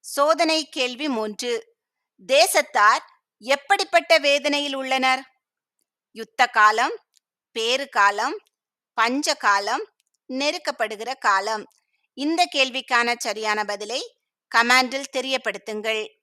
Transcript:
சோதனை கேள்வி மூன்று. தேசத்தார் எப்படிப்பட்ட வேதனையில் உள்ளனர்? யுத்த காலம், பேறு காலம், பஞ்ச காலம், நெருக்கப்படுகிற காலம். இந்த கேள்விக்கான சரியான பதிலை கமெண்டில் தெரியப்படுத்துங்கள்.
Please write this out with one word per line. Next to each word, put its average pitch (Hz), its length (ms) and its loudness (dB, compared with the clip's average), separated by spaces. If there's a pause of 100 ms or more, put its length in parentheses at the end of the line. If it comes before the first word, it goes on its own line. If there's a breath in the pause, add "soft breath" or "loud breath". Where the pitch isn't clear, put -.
சோதனை 311 540 0 (100)
கேள்வி 254 400 -4
மூன்று. 220 440 -4 (720)
தேசத்தார் 269 760 4 (400)
எப்படிப்பட்ட 339 760 2
வேதனையில் 285 640 0
உள்ளனர்? 262 420 0 (960)
யுத்த 226 300 0
காலம், 226 500 2 (600)
பேறு 247 320 -4
காலம், 208 480 2 (640)
பஞ்ச 262 360 0
காலம், 214 500 -2 (460)
நெருக்கப்படுகிற 262 880 -6
காலம். 208 480 0 (520)
இந்த 311 280 -2
கேள்விக்கான 262 640 -2 (100)
சரியான 214 460 -4
பதிலை 208 360 -8 (520)
கமெண்டில் 254 600 2
தெரியப்படுத்துங்கள். 220 920 -6 (200)